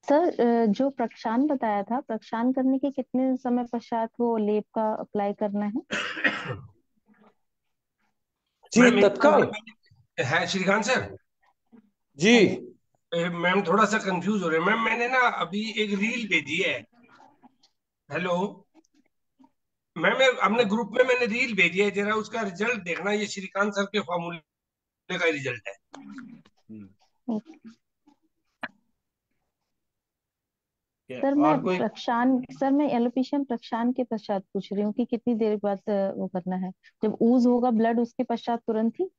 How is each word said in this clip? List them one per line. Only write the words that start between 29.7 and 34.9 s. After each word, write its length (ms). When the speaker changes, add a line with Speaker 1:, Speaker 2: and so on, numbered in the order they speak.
Speaker 4:
क्या 120
Speaker 1:
सर, 80
Speaker 4:
और 60
Speaker 1:
मैं 260
Speaker 4:
कोई? 180
Speaker 1:
प्रक्षान, 720
सर, 200
मैं 200
एलोपेशिया 520
प्रक्षान 500
के 120
पश्चात 380
पूछ 300
रही 100
हूँ 100